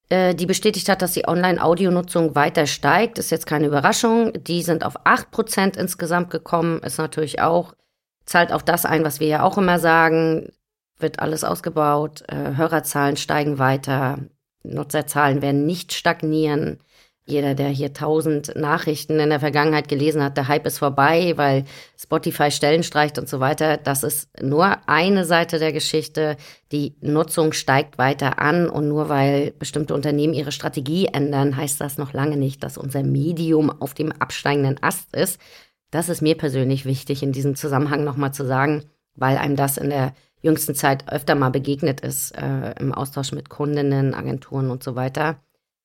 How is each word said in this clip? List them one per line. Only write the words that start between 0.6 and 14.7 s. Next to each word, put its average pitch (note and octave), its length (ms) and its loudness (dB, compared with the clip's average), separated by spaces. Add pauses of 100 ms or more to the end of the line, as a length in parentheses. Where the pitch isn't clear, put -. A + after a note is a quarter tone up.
hat, F#3+ 140 2
dass F3+ 120 -2
die - 140 -2
Online-Audionutzung F3 1080 2
weiter D3 320 2
steigt. F3 500 2
Ist - 140 -4
jetzt D#3+ 160 -4
keine D3+ 180 0
Überraschung. A3 680 2 (100)
Die E3+ 180 -2
sind E3 220 0
auf - 220 -6
acht A#3+ 260 2
Prozent G3 460 0
insgesamt F3 520 -2
gekommen. E3 540 -2
Ist - 160 -8
natürlich D#3 420 -2
auch, E3 320 2 (520)
zahlt E3+ 280 4
auf D3+ 80 0
das E3+ 240 0
ein, D#3+ 180 2
was D3+ 160 -2
wir D#3+ 80 0
ja D3+ 140 2
auch F#3+ 160 2
immer F3+ 220 2
sagen. E3 720 2 (480)
Wird - 200 -4
alles D#3 240 -4
ausgebaut, D3+ 840 0
äh, C#3+ 280 -6
Hörerzahlen D3+ 640 0
steigen D3 400 -2
weiter, C3+ 600 0 (420)
Nutzerzahlen C#3+ 800 0